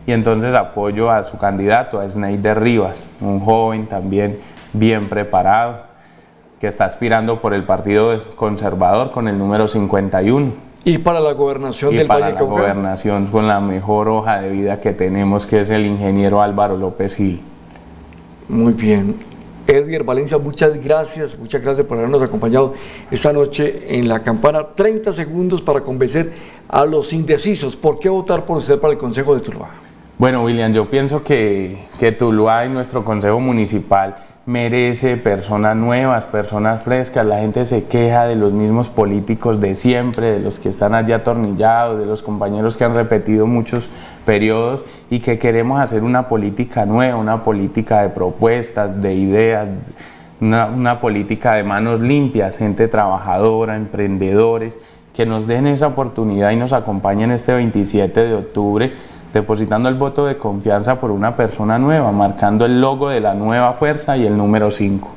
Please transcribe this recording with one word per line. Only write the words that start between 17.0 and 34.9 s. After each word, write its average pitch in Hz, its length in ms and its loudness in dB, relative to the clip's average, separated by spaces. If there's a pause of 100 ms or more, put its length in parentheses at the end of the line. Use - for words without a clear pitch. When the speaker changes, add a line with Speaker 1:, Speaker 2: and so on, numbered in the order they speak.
Speaker 1:
Gil. 92 260 -2 (1080)
Speaker 2:
Muy 113 240 2
bien. 107 580 0 (340)
Edgar 147 380 2
Valencia, 139 360 0
muchas 143 460 0
gracias, 151 540 -2
muchas 117 240 -6
gracias 135 240 0
por 120 100 -6
habernos 131 240 2
acompañado 127 540 0 (380)
esta 147 200 0
noche 143 640 -2
en 120 120 0
La 113 120 0
Campana. 139 440 2 (100)
Treinta 214 380 0
segundos 170 500 -2
para 143 180 0
convencer 131 520 -2 (360)
a 143 160 2
los 156 280 0
indecisos. 156 640 -2
¿Por 151 240 0
qué 190 80 0
votar 185 360 0
por 165 140 -2
usted 139 220 0
para 151 120 2
el - 60 -2
Consejo 135 380 0
de 113 40 -2
Tuluá? - 300 -12 (480)
Speaker 1:
Bueno, 127 240 2
William, 117 300 2
yo 107 180 2
pienso 139 320 0
que, 98 640 0 (120)
que 117 120 4
Tuluá 110 560 2
y 131 40 -6
nuestro 127 340 -4
Consejo 107 340 2
Municipal 104 800 0 (280)
merece 120 720 0